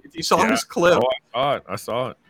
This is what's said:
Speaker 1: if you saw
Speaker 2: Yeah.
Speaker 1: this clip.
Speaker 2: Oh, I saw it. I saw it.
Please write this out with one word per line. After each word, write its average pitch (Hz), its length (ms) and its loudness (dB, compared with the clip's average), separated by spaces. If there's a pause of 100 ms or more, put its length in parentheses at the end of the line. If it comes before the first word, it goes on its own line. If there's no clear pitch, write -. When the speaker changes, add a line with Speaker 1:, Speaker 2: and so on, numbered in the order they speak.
Speaker 1:
if - 100 -20
you - 80 -12
saw 175 200 2
Speaker 2:
Yeah. 226 80 0
Speaker 1:
this 226 120 0
clip. 170 400 2
Speaker 2:
Oh, 127 60 0
I - 240 -8
saw 135 240 0
it. - 100 -10
I 92 80 -8
saw 117 360 -6
it. - 60 -18 (120)